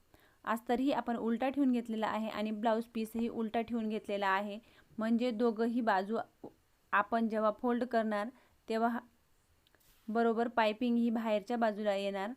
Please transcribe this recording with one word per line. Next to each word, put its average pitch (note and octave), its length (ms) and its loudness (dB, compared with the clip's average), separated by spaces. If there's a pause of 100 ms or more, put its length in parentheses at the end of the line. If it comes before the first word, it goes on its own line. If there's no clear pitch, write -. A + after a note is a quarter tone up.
(440)
अस्तरही B3 480 0
आपण A#3 240 -2
उलटा A#3 320 -2
ठेवून C4+ 240 2
घेतलेला A3 340 -2
आहे G#3+ 220 -2
आणि G#3+ 220 -4
ब्लाऊज A3 340 2
पीसही A3+ 440 -4
उलटा A3+ 320 -2
ठेवून A3+ 280 -4
घेतलेला G3+ 400 -2
आहे, G3+ 300 0 (400)
म्हणजे A#3 320 2
दोघंही A#3 500 0
बाजू G#3 380 2 (720)
आपण A3 360 2
जेव्हा G#3+ 220 2
फोल्ड A#3+ 340 -2
करणार A3 440 -2 (400)
तेव्हा A3+ 300 0 (1080)
बरोबर A#3 400 2
पायपिंग A#3 480 2
ही A#3 140 2
बाहेरच्या A3 460 0
बाजूला G#3+ 380 0
येणार. G3 420 -2